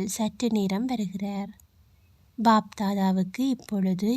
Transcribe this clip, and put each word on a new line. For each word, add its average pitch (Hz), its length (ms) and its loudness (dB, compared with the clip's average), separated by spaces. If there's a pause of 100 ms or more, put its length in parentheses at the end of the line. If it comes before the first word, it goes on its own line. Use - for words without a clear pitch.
சற்று 214 420 -4
நேரம் 202 360 0
வருகிறார். 202 680 -4 (840)
பாப்தாதாவுக்கு 202 1120 2
இப்பொழுது 196 680 0